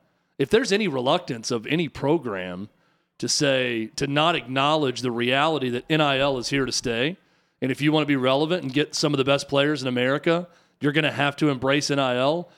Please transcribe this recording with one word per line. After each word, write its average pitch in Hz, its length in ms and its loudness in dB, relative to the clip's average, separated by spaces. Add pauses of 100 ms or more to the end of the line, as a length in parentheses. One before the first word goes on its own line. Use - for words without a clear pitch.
(380)
if 135 120 0
there's 226 220 2
any 202 160 0
reluctance 131 640 -2
of 117 160 -4
any 151 220 0
program 104 800 -4 (480)
to 127 100 -6
say, 123 680 0
to 139 120 -4
not 151 280 2
acknowledge 135 640 0
the 127 100 -2
reality 131 580 0
that 120 200 -4
N 156 120 2
I 139 180 2
L 139 180 0
is 117 120 -6
here 139 160 0
to - 60 -6
stay, 127 460 -2 (440)
and 131 100 0
if 135 100 -4
you 151 100 0
want 151 120 4
to 143 40 -4
be 143 80 2
relevant 143 480 2
and 135 80 -6
get 156 240 0
some - 180 0
of 139 40 0
the 131 80 4
best 139 240 0
players 139 320 2
in 131 80 -4
America, 143 580 0 (320)
you're 143 120 0
gonna 143 200 0
have 139 260 0
to 151 120 2
embrace 135 420 0
N 139 80 0
I 127 160 0
L. 151 320 0 (100)